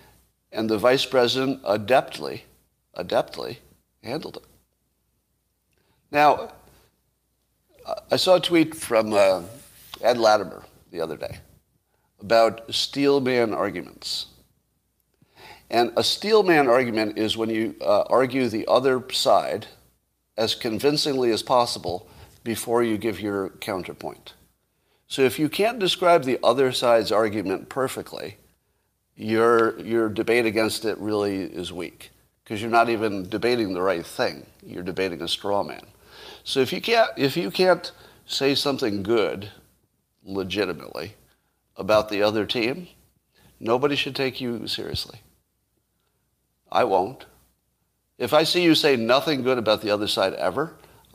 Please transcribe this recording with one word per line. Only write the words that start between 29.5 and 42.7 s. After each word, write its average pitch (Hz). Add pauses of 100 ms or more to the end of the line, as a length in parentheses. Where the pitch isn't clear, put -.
your 113
debate 113
against 110
it 104
really 101
is 87
weak, - (340)
'cause 104
you're 113
not 117
even 101
debating 110
the 90
right 90
thing. 82 (180)
You're 95
debating 90
a 82
straw 101
man. 67 (580)
So -
if 127
you 185
can't, 226
if 131
you 185
can't 185 (340)
say 139
something 120
good, 98 (720)
legitimately, 90 (600)
about 107
the 101
other 107
team, 135 (720)